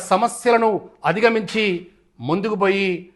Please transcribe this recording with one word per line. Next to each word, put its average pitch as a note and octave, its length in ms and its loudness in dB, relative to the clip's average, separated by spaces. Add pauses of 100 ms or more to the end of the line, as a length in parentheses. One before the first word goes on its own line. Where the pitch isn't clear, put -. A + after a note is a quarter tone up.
(120)
సమస్యలను A3+ 600 2 (380)
అధిగమించి A3 560 2 (540)
ముందుకు F#3+ 440 -2
పోయి G3 260 2 (260)